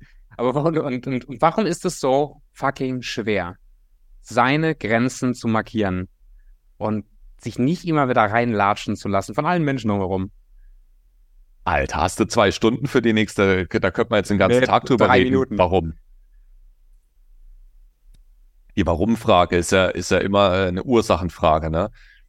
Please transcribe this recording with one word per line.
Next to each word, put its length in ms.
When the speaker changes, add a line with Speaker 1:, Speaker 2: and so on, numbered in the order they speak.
Speaker 1:
Aber 180
warum, 220
und, 300
und, 180
und 180
warum 240
ist 180
es 140
so 440
fucking 500
schwer, 540
seine 560
Grenzen 580
zu 140
markieren 600
und 300
sich 180
nicht 280
immer 220
wieder 140
reinlatschen 760
zu 120
lassen 260
von 120
allen 180
Menschen 240
drumherum? 420
Speaker 2:
Alter, 380
hast 180
du 60
zwei 260
Stunden 340
für 160
die 100
nächste, 540
da 240
könnte 200
man 80
jetzt 120
den 80
ganzen 220
Speaker 1:
Nee, 60
Speaker 2:
Tag 180
drüber 220
Speaker 1:
drei 120
Speaker 2:
reden. 120
Speaker 1:
Minuten. 280
Speaker 2:
Warum? 360
Die 100
Warum-Frage 680
ist 160
ja, 140
ist 260
ja 60
immer, 360
äh, 140
eine 160
Ursachenfrage, 880
ne? 200